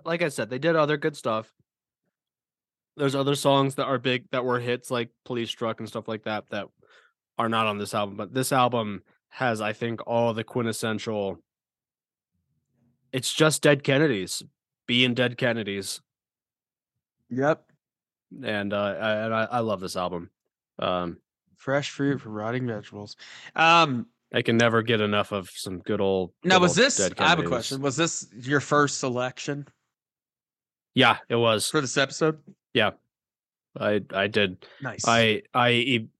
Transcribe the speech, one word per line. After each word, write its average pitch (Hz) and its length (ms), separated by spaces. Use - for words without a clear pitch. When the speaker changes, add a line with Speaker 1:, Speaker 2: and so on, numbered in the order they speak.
Speaker 1:
like 165 160
I 160 80
said, 113 200
they 127 100
did 165 180
other 151 180
good 147 220
stuff. 110 340
There's 139 200
other 139 200
songs 139 400
that 135 120
are 131 100
big, 123 340
that 127 140
were 123 140
hits, 123 320
like 117 180
Police 117 260
Truck 113 300
and 110 80
stuff 107 180
like 110 160
that, 107 280
that 101 160
are 117 120
not 113 180
on 104 100
this 101 160
album. 104 220
But 104 180
this 131 200
album 117 500
has, 117 300
I 107 140
think, 117 340
all 117 260
the 113 120
quintessential, 110 920
it's - 220
just 156 280
Dead 147 220
Kennedys 135 600
being 123 260
Dead 123 240
Kennedys. 104 640
Speaker 2:
Yep. 135 360
Speaker 1:
And, 104 300
uh, 101 40
I, 110 120
and 113 80
I, 110 120
I 120 140
love 107 220
this 92 160
album. 90 320
Um, 90 400
Speaker 2:
Fresh 139 340
fruit 139 320
for 113 80
rotting 113 380
vegetables. 104 500
Um, 160 540
Speaker 1:
I 120 100
can 117 120
never 117 260
get 110 200
enough 104 320
of 98 160
some 92 300
good 101 200
old, 95 320
Speaker 2:
now, 185 100
Speaker 1:
good 180 60
Speaker 2:
was 180 100
Speaker 1:
old 139 60
Speaker 2:
this, 262 220
Speaker 1:
Dead 185 200
Speaker 2:
I 147 80
have 165 120
a - 20
Speaker 1:
Kennedys. - 80
Speaker 2:
question. 131 320
Was 139 160
this 165 360
your 127 280
first 147 400
selection 127 640
Speaker 1:
Yeah, 120 220
it 120 80
was. 113 340
Speaker 2:
for 156 120
this 131 160
episode? 151 420
Speaker 1:
Yeah. 107 180
I, 104 240
I 98 140
did. 101 380
Speaker 2:
Nice. 123 260
Speaker 1:
I, 113 360
I, 123 180
e-, 120 380